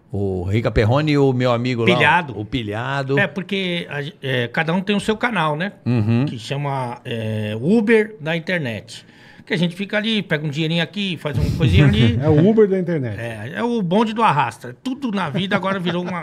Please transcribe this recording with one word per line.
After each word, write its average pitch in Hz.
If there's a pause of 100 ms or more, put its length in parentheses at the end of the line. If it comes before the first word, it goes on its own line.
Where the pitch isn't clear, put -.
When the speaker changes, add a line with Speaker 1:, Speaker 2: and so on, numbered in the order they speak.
(120)
Speaker 1:
o 98
Rica 101
Perrone 131
e 143
o 139
meu 123
amigo 117
lá, 113
Speaker 2:
Pilhado. 147
Speaker 1:
o 107
Pilhado. 131
Speaker 2:
É, 196
porque 185
a, 143 (200)
é, 131
cada 160
um 190
tem 208
o 202
seu 214
canal, 185
né? 185 (140)
Speaker 1:
Uhum. 117
Speaker 2:
Que 131
chama, 135
é, 110
Uber 214
da 156
internet. 156 (400)
Que -
a -
gente 170
fica 202
ali, 214
pega 156
um 156
dinheirinho 160
aqui, 185
faz 147
uma -
coisinha 147
ali. 113
Speaker 3:
<laughs> -
É 147
o 156
Uber 214
da 190
internet. 147
Speaker 2:
É, 117
é 214
o 233
bonde 208
do 220
arrasta. 135
Tudo 262
na 190
vida 196
agora 190
virou 180
uma 180